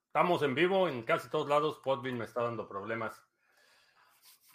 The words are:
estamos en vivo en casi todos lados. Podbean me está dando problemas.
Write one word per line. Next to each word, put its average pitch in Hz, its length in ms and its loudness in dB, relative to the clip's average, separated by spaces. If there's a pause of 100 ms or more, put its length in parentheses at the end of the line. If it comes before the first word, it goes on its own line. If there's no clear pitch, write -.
estamos 165 380 2
en 139 100 2
vivo 180 340 4
en 131 140 -4
casi 160 300 -2
todos 147 180 -2
lados. 147 340 0
Podbean 127 360 -2
me 107 60 -6
está 120 180 -4
dando 113 260 -4
problemas. 107 500 -8 (1400)